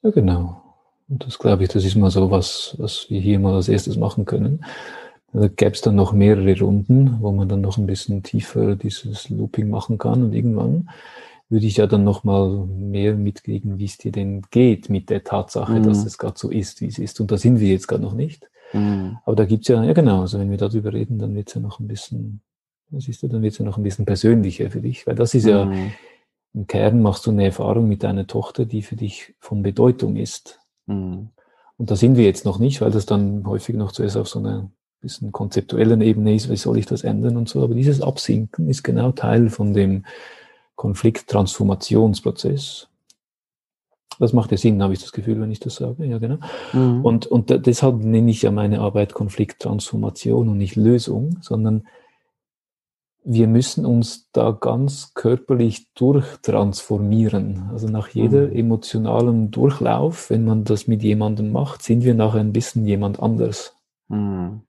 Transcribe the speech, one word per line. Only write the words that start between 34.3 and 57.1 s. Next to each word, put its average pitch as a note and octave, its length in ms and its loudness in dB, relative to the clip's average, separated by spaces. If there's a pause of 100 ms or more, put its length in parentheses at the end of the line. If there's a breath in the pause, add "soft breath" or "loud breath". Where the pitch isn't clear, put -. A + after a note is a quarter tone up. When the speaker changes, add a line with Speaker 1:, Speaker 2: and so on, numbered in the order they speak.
Speaker 1:
einer G#2 300 -6 (300)
bisschen - 320 -12
konzeptuellen A2 720 2
Ebene G#2+ 320 4
ist, A2 160 0
wie A#2 60 -2
soll A#2 220 -2
ich G#2+ 80 -2
das - 180 -4
ändern A2+ 340 0
und A#2 100 -2
so. C3+ 160 -2
Aber A#2 100 0
dieses C3+ 280 2
Absinken C3+ 640 -2
ist C3 140 -2
genau A#2+ 300 0
Teil A2+ 360 2
von G#2 240 -2
dem G2 320 2 (720 loud breath)
Konflikttransformationsprozess. G#2+ 2000 -2 (1300)
Das A2 160 2
macht A2+ 160 2
ja G2+ 80 0
Sinn, G#2 240 2
habe G2 100 2
ich F#2+ 80 -4
das - 120 -18
Gefühl, A2 280 -4
wenn G#2+ 100 -4
ich G#2+ 100 -10
das - 160 -10
sage. C3 280 -8
Ja, A#2+ 140 -4
genau. A#2 180 -4 (360 loud breath)
Speaker 2:
Mhm. B2+ 320 2
Speaker 1:
Und, A2+ 220 4
und A#2 220 2
de-, C3+ 120 4
deshalb B2 420 2
nenne A2+ 280 4
ich G#2+ 120 0
ja G#2 80 2
meine G#2 300 0
Arbeit G2+ 340 0
Konflikttransformation G#2+ 1400 -4
und G2+ 80 0
nicht F#2+ 180 -4
Lösung, A#2+ 640 2
sondern A2 460 -2 (1400 soft breath)
wir A2+ 240 4
müssen B2 360 2
uns A#2 480 0
da A2+ 180 2
ganz B2 640 -4
körperlich A#2+ 800 0
durchtransformieren. G#2 1800 0